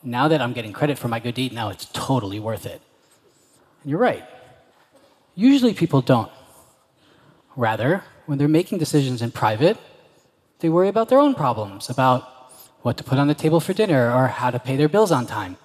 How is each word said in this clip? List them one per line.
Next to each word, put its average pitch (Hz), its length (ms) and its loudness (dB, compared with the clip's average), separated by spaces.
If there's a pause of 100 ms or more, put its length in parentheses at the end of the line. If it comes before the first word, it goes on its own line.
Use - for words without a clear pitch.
now 131 280 -2
that 156 120 2
I'm 120 120 -4
getting 110 180 -10
credit 143 260 -2
for 123 120 -6
my 117 100 -4
good 117 160 -6
deed, 127 160 -4
now 110 180 -8
it's - 220 -14
totally 107 480 -4
worth 107 260 -8
it.'" 85 160 -14 (1000)
And 143 80 -12
you're 156 100 -4
right. 233 240 0 (1120)
Usually 247 380 4
people 147 280 0
don't. 120 300 0 (1300)
Rather, 117 460 0 (220)
when 143 120 -4
they're 143 100 2
making 175 300 2
decisions 135 440 0
in 117 100 -4
private, 120 460 0 (840)
they 165 100 0
worry 175 180 4
about 226 220 0
their 262 100 6
own 285 160 4
problems, 107 540 -4
about - 640 0 (300)
what 117 160 -2
to - 60 -16
put 135 160 0
on 143 80 2
the 151 60 2
table 156 260 2
for 185 140 -4
dinner 151 420 2
or 127 120 4
how 123 240 -2
to 120 80 -6
pay 135 180 -4
their 151 100 4
bills 196 240 4
on 123 140 0
time. 98 400 -10